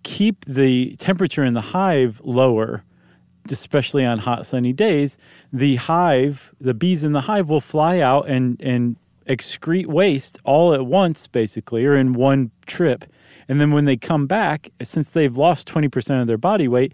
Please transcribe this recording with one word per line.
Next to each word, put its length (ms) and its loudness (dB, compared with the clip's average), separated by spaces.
keep 440 -2
the 520 0
temperature 460 -2
in 80 0
the 80 -2
hive 640 0
lower, 580 0
especially 560 -2
on 120 0
hot, 280 -4
sunny 260 -2
days, 460 0
the 240 0
hive, 840 0
the 160 -2
bees 300 0
in 80 0
the 80 0
hive 300 -2
will 100 2
fly 400 0
out 300 2
and, 320 0
and 340 -2
excrete 580 -4
waste 580 0
all 280 4
at 140 0
once, 400 0
basically, 580 -2
or 120 4
in 180 2
one 360 2
trip. 380 -2
And 120 2
then 100 4
when 140 2
they 100 2
come 300 -2
back, 420 -2
since 280 -6
they've 240 0
lost 320 0
twenty 220 -2
percent 320 -2
of 60 0
their 100 0
body 320 0
weight, 260 0